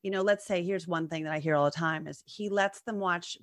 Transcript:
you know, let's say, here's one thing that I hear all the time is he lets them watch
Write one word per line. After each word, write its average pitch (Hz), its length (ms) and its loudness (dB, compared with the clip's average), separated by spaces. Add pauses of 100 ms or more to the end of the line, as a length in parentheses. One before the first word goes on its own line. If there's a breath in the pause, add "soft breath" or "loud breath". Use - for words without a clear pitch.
you 196 80 -4
know, 190 120 0
let's 202 220 2
say, 180 200 0
here's 180 240 -2
one 165 200 0
thing 160 160 -4
that 156 80 -4
I 156 60 -2
hear 151 160 2
all 143 100 6
the 143 60 6
time 160 380 -2
is 143 180 -12
he 208 220 -8
lets 196 340 2
them 220 160 -4
watch 175 440 -2